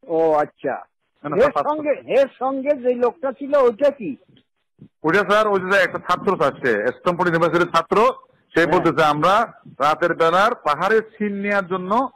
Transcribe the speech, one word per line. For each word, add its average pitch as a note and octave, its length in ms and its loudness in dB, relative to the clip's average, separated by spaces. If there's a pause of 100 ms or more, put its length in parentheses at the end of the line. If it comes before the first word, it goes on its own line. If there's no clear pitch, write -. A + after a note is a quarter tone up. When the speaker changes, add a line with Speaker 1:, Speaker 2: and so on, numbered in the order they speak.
Speaker 1:
ও, D#3+ 260 0
আচ্ছা। D3 540 -4 (380)
Speaker 2:
না, D3 40 -8
না, D3+ 80 -4
Speaker 1:
এর G#3 60 4
Speaker 2:
স্যার, C4+ 280 0
Speaker 1:
সঙ্গে, C4 500 -2
এর C4+ 80 2 (100)
সঙ্গে C4+ 300 -4
যে B3 260 0
লোকটা B3 380 -4
ছিল, C#4 220 -8
ওইটা C4 360 2
কি? A3+ 260 -10 (840)
Speaker 2:
ওইটা, E3+ 280 0
স্যার, G#3+ 180 2
ওই G3 120 0
যে F#3 160 -2
একটা F3 220 0
ছাত্র, F3+ 380 -2
স্যার, C#3+ 160 0
সে A2 300 -2
ইসলামপুর F3 440 -2
ইউনিভার্সিটির E3+ 460 0
ছাত্র, E3 240 0 (580)
সে E3 100 4
Speaker 1:
হ্যাঁ। D#3+ 100 0
Speaker 2:
বলতেছে, D#3+ 300 2
"আমরা F3+ 480 2 (140)
রাতের D3+ 480 -2
বেলার F3 400 2
পাহাড়ের F#3 480 0
সিন G#3 320 -6
নেওয়ার G3+ 320 -2
জন্য F#3+ 500 -2